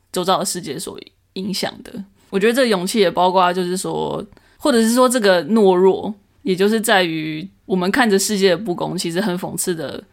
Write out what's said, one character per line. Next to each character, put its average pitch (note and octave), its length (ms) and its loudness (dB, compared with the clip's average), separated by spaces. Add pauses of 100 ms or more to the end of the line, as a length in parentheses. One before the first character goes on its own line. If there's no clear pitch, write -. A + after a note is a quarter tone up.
(120)
周 F3+ 120 -4
遭 F3 160 2
的 F3+ 60 -4
世 F3 160 -6
界 C#3 180 -10
所 - 200 -12 (340)
影 F#3+ 200 -8
响 - 200 -6 (100)
的。 - 80 -18 (380)
我 G3 100 -2
觉 G3+ 80 2
得 A#3 60 2
这 C4+ 80 2
个 B3+ 60 4
勇 F#3 180 0
气 G#3 140 -2
也 F#3 100 4
包 F3+ 220 2
括 F3+ 200 4
就 F3+ 120 -2
是 F3+ 120 -4
说， D#3 480 -6 (340)
或 D4+ 140 0
者 A#3 100 4
是 A3+ 120 2
说 B3+ 160 4
这 B3+ 100 0
个 F#3+ 260 4
懦 G3 300 4
弱， F#3+ 380 2 (280)
也 F#3+ 140 -2
就 F#3+ 140 2
是 A3 100 0
在 G#3 240 2
于 D#3 440 -6 (180)
我 A#3 100 -2
们 F3+ 160 0
看 A#3+ 180 2
着 G3 80 4
世 G3+ 200 0
界 F#3+ 140 4
的 E3 60 2
不 F#3+ 160 -6
公， D#3 240 -6
其 F3+ 140 -6
实 E3+ 80 -2
很 F3+ 180 -2
讽 - 200 -8
刺 F3+ 180 -4
的， D3 360 -10